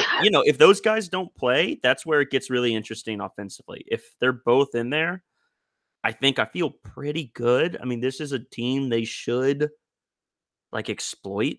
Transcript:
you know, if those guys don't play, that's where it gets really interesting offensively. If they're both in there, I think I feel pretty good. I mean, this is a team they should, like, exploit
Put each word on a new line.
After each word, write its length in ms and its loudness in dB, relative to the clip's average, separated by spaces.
you 80 4
know, 120 4
if 160 4
those 240 8
guys 260 0
don't 280 -6
play, 480 0
that's 220 2
where 160 2
it 100 -2
gets 180 -2
really 260 0
interesting 460 -8
offensively. 640 -12
If 320 -6
they're 140 2
both 420 2
in 140 -2
there, 340 -2
I 80 0
think 280 0
I 60 0
feel 240 -4
pretty 640 -8
good. 480 2
I 40 -10
mean, 160 -4
this 200 -2
is 100 -8
a 80 -4
team 500 -4
they 140 0
should, 640 -2
like, 180 -6
exploit 680 -6